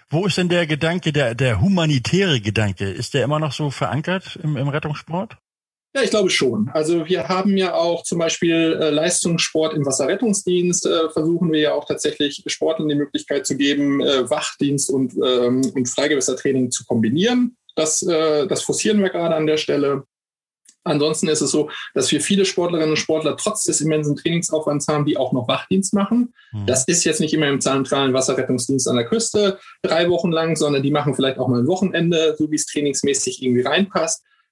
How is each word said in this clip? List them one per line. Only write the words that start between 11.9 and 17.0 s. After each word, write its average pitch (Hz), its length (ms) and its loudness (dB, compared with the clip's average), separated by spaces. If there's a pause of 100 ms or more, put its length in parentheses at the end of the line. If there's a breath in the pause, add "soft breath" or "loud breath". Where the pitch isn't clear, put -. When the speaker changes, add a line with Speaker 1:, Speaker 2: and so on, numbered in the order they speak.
Speaker 2:
Sportlern 156 440 -2
die 147 40 0
Möglichkeit 143 520 -2
zu 139 100 -2
geben, 143 460 2
äh, 131 260 2
Wachdienst 143 600 -2
und, 135 240 0
ähm, 127 480 2 (120)
und 123 140 0
Freigewässertraining 135 840 0
zu - 140 -6
kombinieren. 196 720 0 (200)